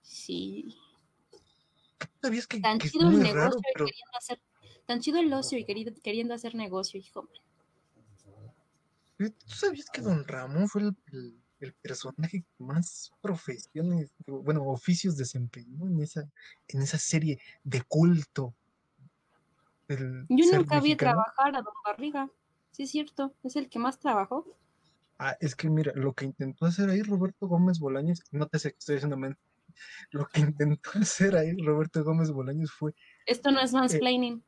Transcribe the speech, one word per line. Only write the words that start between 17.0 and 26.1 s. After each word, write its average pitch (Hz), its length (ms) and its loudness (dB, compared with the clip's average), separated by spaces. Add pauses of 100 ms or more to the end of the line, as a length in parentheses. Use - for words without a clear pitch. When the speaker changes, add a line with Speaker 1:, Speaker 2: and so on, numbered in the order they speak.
Speaker 2:
de 131 200 -2
culto 156 680 4 (1300)
del 131 400 -6
Speaker 1:
Yo 269 180 6
Speaker 2:
ser 370 140 8
Speaker 1:
nunca 302 200 4
vi 285 100 4
Speaker 2:
mexicano? 240 340 4
Speaker 1:
trabajar 269 320 2
a 254 60 0
don 208 120 -12 (120)
Barriga. 269 440 -4 (420)
Sí, - 120 -10
es 269 80 -8
cierto, 285 420 -4 (100)
es 254 120 -6
el 277 140 -4
que 226 100 -6
más 254 200 -2
trabajó. 247 460 0 (720)
Speaker 2:
Ah, 135 200 -4
es 147 160 -4
que 160 140 -2
mira, 156 260 2
lo 135 180 0